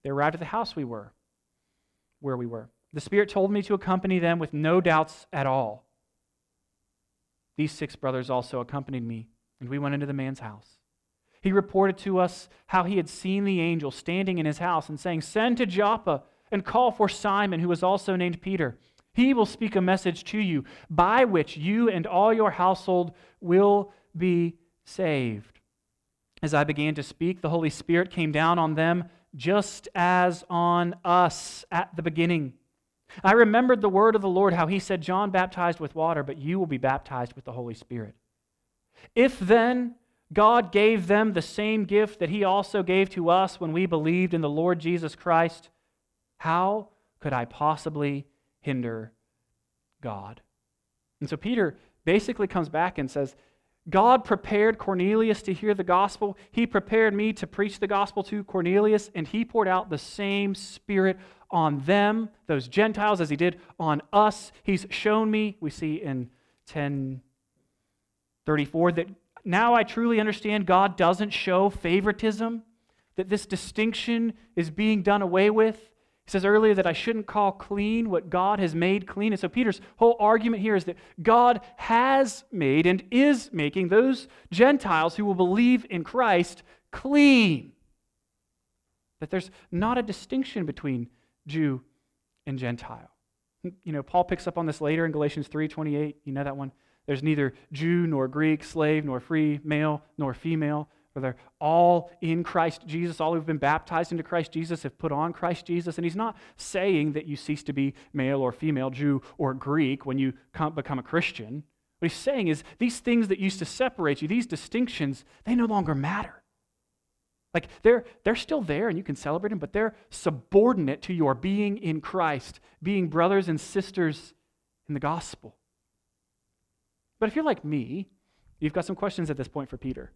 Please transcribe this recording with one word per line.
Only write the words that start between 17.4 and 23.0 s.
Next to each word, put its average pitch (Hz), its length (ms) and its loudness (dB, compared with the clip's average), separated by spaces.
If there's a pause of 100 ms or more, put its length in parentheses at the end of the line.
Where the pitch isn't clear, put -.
who 175 120 0
is 170 100 -2
also 190 340 0
named 175 240 -2
Peter. 165 380 -4 (340)
He 254 220 4
will 220 120 4
speak 220 300 -6
a 185 40 4
message 180 440 0
to 208 140 -6
you, 170 260 0 (240)
by 190 360 4
which 175 320 0
you 208 340 2
and 170 160 -2
all 202 260 4
your 214 200 2
household 180 600 0 (260)